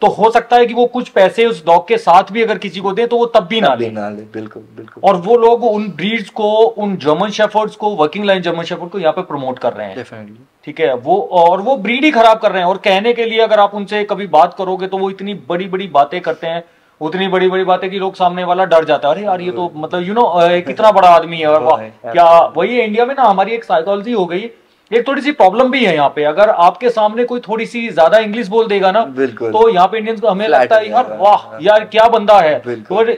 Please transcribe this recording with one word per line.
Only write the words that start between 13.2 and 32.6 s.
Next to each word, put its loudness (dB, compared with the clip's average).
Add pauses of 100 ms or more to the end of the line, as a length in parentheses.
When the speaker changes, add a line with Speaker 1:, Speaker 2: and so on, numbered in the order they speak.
Speaker 1:
लिए -4
अगर 2
आप 2
उनसे -6
कभी -6
बात 2
करोगे -6
तो -6
वो -4
इतनी -12
बड़ी-बड़ी -8
बातें -2
करते -8
हैं, -8 (360)
उतनी -4
बड़ी-बड़ी 0
बातें -2
कि -8
लोग, -6
सामने -2
वाला 0
डर 2
जाता 0
है, 2
"अरे -8
यार, -4
ये -8
तो, -6
Speaker 2:
हम्म। -12
Speaker 1:
मतलब, -6
you -6
know, 2
अ, 2
कितना 2
बड़ा 6
आदमी 4
है, -2
और 2
Speaker 2:
वो 2
Speaker 1:
वाह, 2
Speaker 2:
है, -14
Speaker 1:
क्या।" 0
Speaker 2:
absolutely। 6
Speaker 1:
वही -2
India 0
में -4
ना -2
हमारी 2
एक -6
साइकोलॉजी -2
हो -2
गई, -8 (420)
एक 0
थोड़ी -2
सी -2
problem 2
भी 0
है 2
यहाँ 2
पे। 0
अगर 2
आपके 2
सामने 0
कोई -6
थोड़ी -6
सी -8
ज्यादा 4
English -4
बोल 0
देगा 0
ना, 2
Speaker 2:
बिल्कुल। -4
Speaker 1:
तो 4
यहाँ 4
पे -2
Indians -6
को 0
हमें -2
Speaker 2:
Flat 4
Speaker 1:
लगता 4
है, 0
Speaker 2:
हो -2
Speaker 1:
"यार, 0
Speaker 2:
जाएगा। -8
Speaker 1:
वाह, 6
Speaker 2:
हाँ। -6
Speaker 1:
यार, 4
क्या 2
बंदा 4
है।" 2